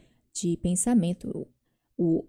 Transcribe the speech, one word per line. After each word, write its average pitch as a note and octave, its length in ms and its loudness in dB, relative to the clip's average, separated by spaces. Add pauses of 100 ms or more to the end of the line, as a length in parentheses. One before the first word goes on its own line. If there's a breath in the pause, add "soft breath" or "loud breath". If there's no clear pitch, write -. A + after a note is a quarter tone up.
(320 soft breath)
de E3+ 240 -2
pensamento, F3+ 880 0 (500)
o E3 320 2